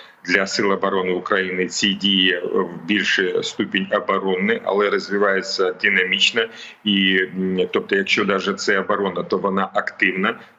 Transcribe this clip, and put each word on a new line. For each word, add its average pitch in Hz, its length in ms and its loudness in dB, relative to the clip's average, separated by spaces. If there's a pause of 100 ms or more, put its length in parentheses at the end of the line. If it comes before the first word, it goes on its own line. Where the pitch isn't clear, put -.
(260)
для 95 220 2
Сил 101 240 0
оборони 95 400 0
України 92 540 0
ці 98 280 0
дії 95 480 2 (120)
в 87 320 -2
більший 92 580 0
ступінь 95 480 -2
оборонний, 98 720 0
але 98 260 2
розвивається 95 800 0
динамічно. 98 760 0 (380)
І, 98 340 4
м, 92 540 0
тобто, - 240 0
якщо 98 300 0
даже 98 280 0
це 98 260 0
оборона, 95 440 -2
то 95 140 -2
вона 95 360 0
активна. 98 640 0 (200)